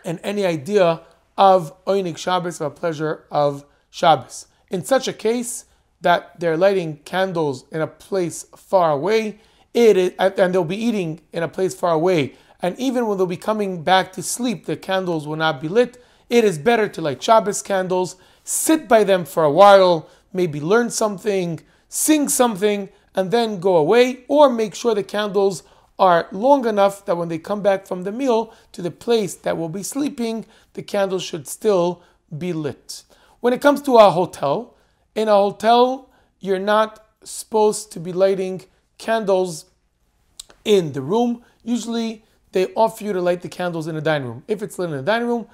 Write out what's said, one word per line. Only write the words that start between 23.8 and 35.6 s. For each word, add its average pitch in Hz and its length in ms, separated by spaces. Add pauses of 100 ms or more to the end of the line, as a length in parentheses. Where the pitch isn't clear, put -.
or 285 240
make 220 240
sure 233 200
the 202 100
candles 202 580 (360)
are 175 340
long 247 340
enough 202 380
that 185 120
when 170 120
they 165 100
come 202 240
back 196 240
from 180 160
the 196 80
meal 226 420 (200)
to 185 100
the 170 80
place 226 460
that 175 200
will 165 120
be 185 160
sleeping, 233 600 (280)
the 175 100
candles 190 400
should 156 240
still 180 560 (340)
be 180 160
lit. 151 520 (340)
When 247 140
it 247 80
comes 285 220
to 247 160
a 202 120
hotel, 165 640 (400)
in 220 140
a 208 60
hotel, 233 760 (300)